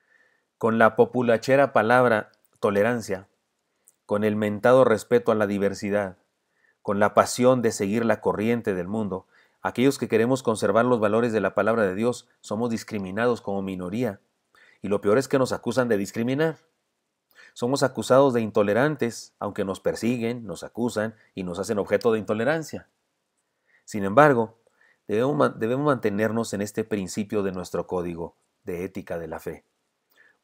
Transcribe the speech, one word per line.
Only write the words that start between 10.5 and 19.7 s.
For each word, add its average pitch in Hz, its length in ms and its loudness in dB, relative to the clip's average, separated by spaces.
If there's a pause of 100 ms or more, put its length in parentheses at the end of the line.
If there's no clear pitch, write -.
los 123 140 2
valores 110 320 2
de 107 80 0
la 95 140 -2
palabra 110 280 2
de 95 120 0
Dios 117 340 -4 (120)
somos 113 300 -6
discriminados 110 720 -4
como 98 180 -6
minoría. 95 600 -6 (600)
Y 98 80 -8
lo 101 140 0
peor 104 160 4
es 131 100 0
que 139 100 2
nos 123 140 0
acusan 120 360 -2
de 107 100 2
discriminar. 131 580 -2 (960)
Somos 127 300 -2
acusados 131 500 4
de 117 80 0
intolerantes, 113 1000 0
aunque 101 260 -6
nos 95 140 -6